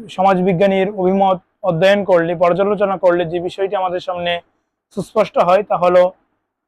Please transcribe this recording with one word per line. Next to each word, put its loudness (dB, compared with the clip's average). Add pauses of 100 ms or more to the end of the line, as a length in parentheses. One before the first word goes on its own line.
সমাজবিজ্ঞানীর 0
অভিমত 0 (220)
অধ্যয়ন 2
করলে, 0
পর্যালোচনা 0
করলে 2
যে -6
বিষয়টি -4
আমাদের -4
সামনে -6 (520)
সুস্পষ্ট -4
হয়, 2
তা -4
হলো 2 (560)